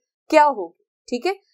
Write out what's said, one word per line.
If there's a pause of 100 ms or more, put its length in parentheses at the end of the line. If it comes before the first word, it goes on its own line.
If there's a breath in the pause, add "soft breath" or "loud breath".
(300)
क्या
होगी। (240)
ठीक
है, (220)